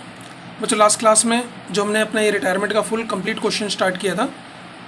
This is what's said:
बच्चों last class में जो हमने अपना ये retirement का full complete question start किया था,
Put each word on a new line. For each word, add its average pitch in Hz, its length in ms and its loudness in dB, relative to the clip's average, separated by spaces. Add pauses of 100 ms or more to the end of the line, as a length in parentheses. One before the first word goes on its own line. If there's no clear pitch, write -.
(600)
बच्चों 214 180 0
last 208 200 6
class 220 260 6
में 233 180 2 (280)
जो 180 140 0
हमने 214 160 2
अपना 214 200 0
ये 214 100 4
retirement 196 420 0
का 208 100 4
full 226 240 -2
complete 208 340 -4
question 208 280 -2
start 185 280 0
किया 185 180 -2
था, 233 140 0 (600)